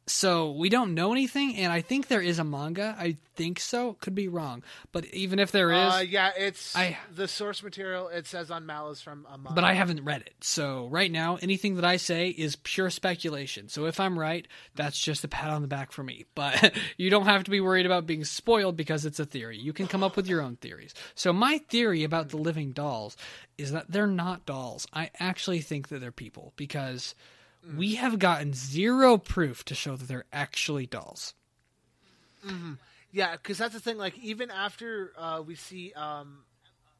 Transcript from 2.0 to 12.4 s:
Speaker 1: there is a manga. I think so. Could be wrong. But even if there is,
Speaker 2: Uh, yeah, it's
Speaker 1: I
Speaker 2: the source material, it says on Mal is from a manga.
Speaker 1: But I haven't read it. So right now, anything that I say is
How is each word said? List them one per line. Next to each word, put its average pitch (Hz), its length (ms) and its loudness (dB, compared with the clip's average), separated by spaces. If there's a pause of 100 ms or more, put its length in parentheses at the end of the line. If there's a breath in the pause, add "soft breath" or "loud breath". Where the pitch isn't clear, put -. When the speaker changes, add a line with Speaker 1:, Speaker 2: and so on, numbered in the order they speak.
Speaker 1:
there 220 120 4
is 175 160 2
a 170 60 2
manga. 160 560 -4
I 170 180 -2 (180)
think 170 240 -2
so. 240 340 -2
Could - 200 -8
be 196 140 0
wrong. 156 340 -4 (300 loud breath)
But 165 140 -4 (100)
even 190 240 2
if 196 120 4
there 185 200 6
is, 180 240 8
Speaker 2:
Uh, 185 120 2
yeah, 190 300 4
it's 196 380 -2
Speaker 1:
I 180 240 2 (160)
Speaker 2:
the 185 120 -2
source 208 360 -6
material, 185 460 -6
it 170 180 -6
says 170 240 -8
on 165 160 -8
Mal 151 240 -8
is 143 100 -14
from 147 260 -16
a 139 80 -16
manga. 135 200 -8
Speaker 1:
But 175 80 6
I - 100 8
haven't 175 320 0
read 143 160 -2
it. - 200 -20
So 135 500 -2
right 175 200 2
now, 165 300 0
anything 190 360 0
that 170 80 2
I 180 120 6
say 175 320 0
is 156 260 -2